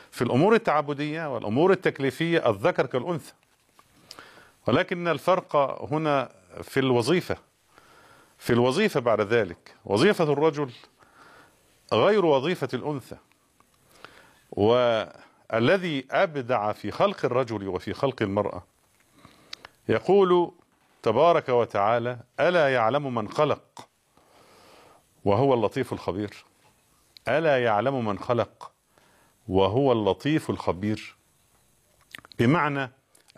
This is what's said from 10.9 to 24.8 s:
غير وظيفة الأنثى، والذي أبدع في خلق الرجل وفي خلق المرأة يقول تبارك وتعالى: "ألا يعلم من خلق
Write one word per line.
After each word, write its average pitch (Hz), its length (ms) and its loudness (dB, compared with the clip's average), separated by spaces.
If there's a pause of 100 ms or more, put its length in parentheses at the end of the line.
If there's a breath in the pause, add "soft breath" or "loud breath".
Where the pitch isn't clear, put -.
غير 175 320 2
وظيفة 147 500 0
الأنثى، 127 420 -8 (1300 loud breath)
والذي 120 1600 0
أبدع 127 600 -2
في 104 180 -10
خلق 185 340 -2
الرجل 117 440 -2
وفي 92 240 -6
خلق 131 300 -4
المرأة 101 400 -2 (1300 loud breath)
يقول 180 640 2 (500)
تبارك 151 460 2
وتعالى: 117 720 0 (220)
"ألا 160 280 2
يعلم 127 460 0
من 107 140 -4
خلق - 600 -4 (1400 soft breath)